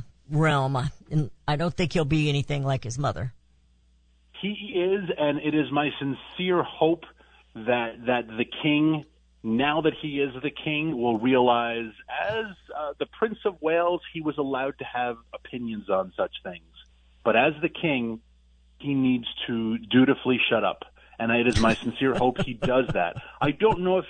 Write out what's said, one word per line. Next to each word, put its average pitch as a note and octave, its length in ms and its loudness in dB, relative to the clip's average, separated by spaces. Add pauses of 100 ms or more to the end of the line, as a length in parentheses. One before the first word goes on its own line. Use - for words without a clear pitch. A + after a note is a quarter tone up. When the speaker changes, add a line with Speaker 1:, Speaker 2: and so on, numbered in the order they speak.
(300)
Speaker 1:
realm. C#3+ 480 2 (320)
And D3+ 220 0 (160)
I D3+ 80 0
don't E3 180 -2
think F3+ 200 -2
he'll D#3+ 120 2
be D3+ 240 2
anything C#3+ 340 -2
like C3+ 200 -2
his A#2 160 -6
mother. B2+ 340 -2 (1080)
Speaker 2:
He - 100 -4 (260)
is, F#3 420 0
and D3 220 0
it D3+ 160 -2
is C#3+ 160 0
my D3 180 0 (100)
sincere E3 640 -2
hope - 420 0 (500)
that, A#2 520 -2
that A#2 200 0
the A2 180 -4 (160)
king, D3+ 440 2 (360)
now C3+ 400 0
that D#3 200 2
he C#3+ 180 -4
is C#3 140 0 (100)
the C#3+ 80 -4
king, D#3 460 -4
will A#2+ 200 2
realize, A#2+ 760 2 (380)
as, A3 160 -4 (320)
uh, D3 220 -6
the C#3+ 60 -2 (120)
Prince A3 280 -2
of F#3+ 160 -4
Wales, E3+ 400 2 (120)
he E3 80 -8
was D3+ 160 -4
allowed C3+ 420 -4
to C3+ 60 -10
have B2 300 -4 (180)
opinions A2+ 560 -10
on F#2+ 280 0
such F#2 160 -2 (100)
things. F2 220 -12 (580)
But G#2+ 140 2
as C#3+ 240 4
the E3 80 -2
king, A#2+ 500 -2 (600)
he C#3+ 140 -4
needs B2+ 340 2 (200)
to A2+ 300 -2
dutifully B2+ 640 4 (100)
shut A2+ 160 2
up. - 180 -2 (360)
And A2+ 120 0
it A#2+ 160 4
is G#2+ 140 4
my A2 140 6
sincere B2+ 400 0
hope - 260 2
he B2+ 120 -2
does B2+ 420 2
that. E2+ 200 0 (240)
I C#3+ 120 2
don't G3 300 2
know F3+ 180 2
if D#3+ 100 -4